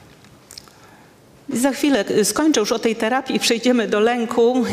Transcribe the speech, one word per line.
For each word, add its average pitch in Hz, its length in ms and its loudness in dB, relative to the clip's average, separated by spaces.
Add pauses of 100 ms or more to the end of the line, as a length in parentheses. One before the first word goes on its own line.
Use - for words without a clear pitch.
(1500)
Za 254 220 -2
chwilę, 240 380 0
y, 208 160 2
skończę 302 340 0
już 208 120 0
o 233 80 -2
tej 226 160 0
terapii 247 400 -2
i 214 40 0
przejdziemy 233 480 0
do 208 120 0
lęku. 233 720 2